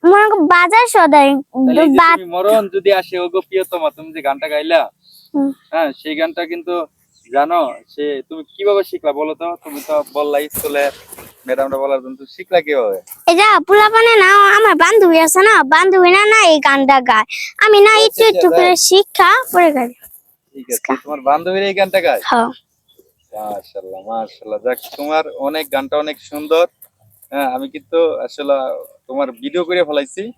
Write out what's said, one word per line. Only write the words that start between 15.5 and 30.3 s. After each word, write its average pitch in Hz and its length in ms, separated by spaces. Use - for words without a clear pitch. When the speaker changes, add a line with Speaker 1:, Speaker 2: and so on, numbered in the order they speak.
Speaker 1:
বান্ধবী 349 480
না, 392 160
না 427 200
এই 320 120
গানটা 277 420
গায়, 220 240
আমি 415 220
না 415 100
Speaker 2:
আচ্ছা, 440 140
Speaker 1:
একটু 440 200
একটু 370 220
Speaker 2:
আচ্ছা, 330 100
Speaker 1:
করে 359 100
Speaker 2:
তাই? 359 100
Speaker 1:
শিক্ষা 381 540
পরে 349 200
গাই। 247 160
Speaker 2:
ঠিক 135 160
আছে, 131 340
তোমার 143 160
বান্ধবীর 170 420
এই 196 120
গানটা 190 260
গায়? 143 240
Speaker 1:
হ্যাঁ। 226 240
Speaker 2:
মাশাআল্লাহ, 98 680
মাশাআল্লাহ। 107 640
যাক, 123 140
তোমার 151 320
অনেক 143 440
গানটা 139 240
অনেক 151 240
সুন্দর। 151 460
হ্যাঁ, 135 240
আমি 135 140
কিন্তু 151 520
আসলে 139 340
তোমার 131 260
ভিডিও 143 320
করে 180 200
ফেলাইছি 151 540